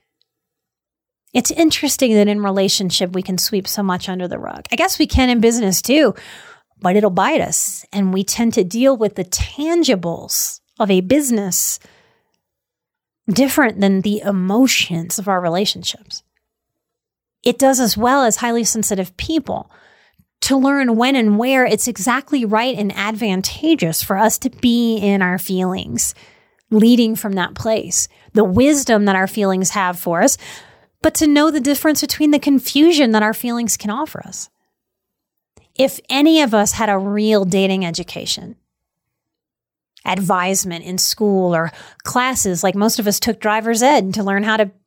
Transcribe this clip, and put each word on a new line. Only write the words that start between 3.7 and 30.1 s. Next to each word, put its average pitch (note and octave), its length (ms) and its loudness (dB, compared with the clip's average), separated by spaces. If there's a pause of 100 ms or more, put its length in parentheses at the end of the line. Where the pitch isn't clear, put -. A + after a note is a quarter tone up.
much F3+ 240 -4
under F#3 220 -6
the - 100 -8
rug. - 320 -12
I A#3+ 60 -4
guess F#4 200 -2
we D#4 100 0
can B3+ 220 2
in A#3+ 120 2
business A3+ 400 2
too, C4 340 4 (640)
but F#3 160 2
it'll G#3 140 4
bite G3 320 2
us. - 500 -6
And F#3+ 220 0
we F#3+ 100 0
tend A#3 300 -2
to G#3+ 100 2
deal A#3+ 320 2
with G#3 200 -2
the F#3 100 -6
tangibles C#4+ 1400 -2 (180)
of G#3+ 100 0
a F#3 120 4
business A3 800 0 (1500)
different A#3+ 520 2
than G3 200 2
the G#3 200 -2
emotions F#3+ 1000 0
of F#3+ 80 -10
our F#3 140 0
relationships. - 840 -4 (1200)
It B3 140 0
does C4+ 220 4
as A3 180 0
well B3+ 260 2
as A3 120 2
highly A#3 280 -2
sensitive G3+ 540 -4
people - 540 -6 (720)
to - 140 0
learn C4+ 400 2
when B3 200 2
and G#3+ 240 2
where B3+ 260 2
it's G#3+ 220 0
exactly B3 580 -2
right A3 320 0
and G3+ 180 -4
advantageous G3+ 1080 -2
for G3 120 -2
us G#3+ 240 2
to B3+ 120 -4
be A#3 460 0
in G3+ 260 0
our F3+ 160 -2
feelings, F#3 760 -4 (560)
leading A3+ 460 4
from G3+ 180 -6
that F#3 220 -4
place, - 520 -4 (260)
the G#3 100 4
wisdom A#3+ 600 2
that G3 100 2
our F#3+ 100 2
feelings F#3+ 460 -2
have F3+ 260 -2
for E3+ 240 -2